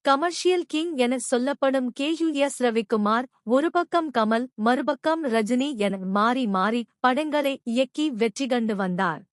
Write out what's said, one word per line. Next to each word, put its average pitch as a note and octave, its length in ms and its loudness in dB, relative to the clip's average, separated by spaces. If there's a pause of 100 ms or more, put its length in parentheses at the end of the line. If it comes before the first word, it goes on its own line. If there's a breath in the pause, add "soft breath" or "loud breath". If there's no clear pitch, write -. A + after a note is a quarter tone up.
கமர்ஷியல் E4+ 640 2
கிங் D#4+ 320 -4
என B3 220 2
சொல்லப்படும் C4 720 0
கே D4+ 260 -2
யு D#4+ 120 0
எஸ் C#4 320 0
ரவிக்குமார் A3 640 0 (180)
ஒரு C#4 280 2
பக்கம் E4+ 480 0
கமல், A3+ 360 0
மறுபக்கம் C#4+ 720 0
ரஜினி B3 520 0
என G3+ 200 -2
மாறி G#3 500 0
மாறி G#3 400 0 (120)
படங்களை C#4 680 0
இயக்கி C4 460 -2
வெற்றி A3+ 360 -2
கண்டு A3+ 300 0
வந்தார். F3+ 460 -2 (100)